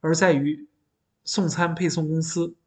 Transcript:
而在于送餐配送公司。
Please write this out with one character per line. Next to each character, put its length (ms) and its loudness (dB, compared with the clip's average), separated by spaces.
而 140 2
在 200 4
于 320 0
送 240 0
餐 260 0
配 140 0
送 180 -2
公 140 0
司。 340 -4